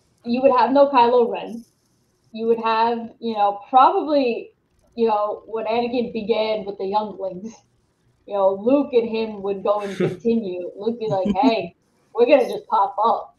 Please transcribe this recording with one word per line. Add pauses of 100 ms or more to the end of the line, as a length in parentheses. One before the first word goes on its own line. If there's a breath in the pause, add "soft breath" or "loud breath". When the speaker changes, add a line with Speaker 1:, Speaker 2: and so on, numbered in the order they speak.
(240)
Speaker 1:
you
would
have
no
Kylo
Ren. (680)
You
would
have,
you
know,
probably, (440)
you
know,
when
Anakin
began
with
the
younglings, (760)
you
know,
Luke
and
him
would
go
and
Speaker 2:
<laughs>
Speaker 1:
continue.
Luke
be
like,
"Hey, (380)
we're
gonna
just
pop
up.